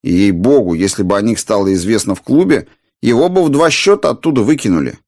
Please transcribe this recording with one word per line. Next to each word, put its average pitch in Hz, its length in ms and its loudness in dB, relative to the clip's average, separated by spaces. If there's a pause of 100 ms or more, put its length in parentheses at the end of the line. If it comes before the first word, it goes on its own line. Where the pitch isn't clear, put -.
И, - 100 -4
ей-богу, 95 600 2
если 95 300 -2
бы 95 120 0
о 104 60 -2
них 110 160 -2
стало 101 340 -2
известно 95 440 -2
в - 60 -20
клубе, 160 440 0 (340)
его 120 280 2
бы 185 160 2
в 151 60 0
два 151 200 2
счета 196 400 0
оттуда 131 320 -2
выкинули. 95 640 0